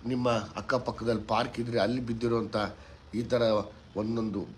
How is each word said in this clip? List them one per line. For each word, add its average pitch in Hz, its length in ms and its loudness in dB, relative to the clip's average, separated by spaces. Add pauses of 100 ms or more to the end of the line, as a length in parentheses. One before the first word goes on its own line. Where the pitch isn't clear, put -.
ನಿಮ್ಮ 123 240 2
ಅಕ್ಕಪಕ್ಕದಲ್ಲಿ 113 920 0
ಪಾರ್ಕ್ 117 380 0
ಇದ್ರೆ 117 180 0
ಅಲ್ಲಿ 117 220 2
ಬಿದ್ದಿರೋಂಥ 117 560 0 (580)
ಈ 113 80 0
ಥರ 117 200 2 (540)
ಒಂದೊಂದು 110 500 -2 (120)